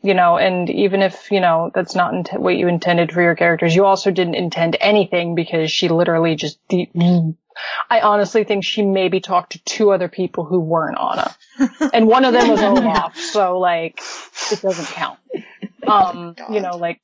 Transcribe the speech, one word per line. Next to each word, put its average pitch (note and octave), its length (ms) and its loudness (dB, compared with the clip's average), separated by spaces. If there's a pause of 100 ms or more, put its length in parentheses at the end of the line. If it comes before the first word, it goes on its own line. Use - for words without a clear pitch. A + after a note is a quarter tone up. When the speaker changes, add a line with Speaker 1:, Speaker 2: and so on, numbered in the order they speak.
Speaker 1:
you G3 120 2
know, F3 220 4
and F3+ 320 0
even G3 340 0
if, - 280 -4
you G3 100 2
know, E3 340 0
that's F#3 200 -4
not - 200 0
int-, F3+ 260 -6
what F3+ 160 0
you F3 120 0
intended E3+ 440 0
for F3 100 0
your E3+ 140 2
characters, E3+ 380 0
you G3 120 4
also G3 240 2
didn't F3 240 -2
intend E3+ 460 -2
anything F3+ 540 0
because E3 360 -2
she - 180 -2
literally E3 480 2
just, D3 220 -8 (100)
de-, F3+ 220 -2 (1000)
I A3+ 100 2
honestly G#3 440 2
think G3+ 200 -2
she - 180 -2
maybe F#3+ 380 2
talked F3+ 320 -2
to - 120 -16
two G#3 280 2
other F3+ 160 0
people F3 360 -6
who F3+ 160 0
weren't D#3+ 380 -2
Anna. - 360 -4 (240)
Speaker 2:
<laughs> C#4 340 0
Speaker 1:
And A3+ 140 4
one B3+ 180 6
of B3 80 2
them A#3+ 160 4
was - 140 2
Speaker 3:
<laughs> - 0 -
Speaker 1:
Olaf, G3+ 560 0
so, F#3 400 -2
like, E3+ 420 -2 (500)
it G#3+ 120 -4
doesn't F3 320 -4
count. D#3 240 -8 (680)
Um, F3 520 0
Speaker 2:
God. G#3+ 160 -12
Speaker 1:
you G#3 80 0
know, F3+ 160 -8
like, E3+ 260 -6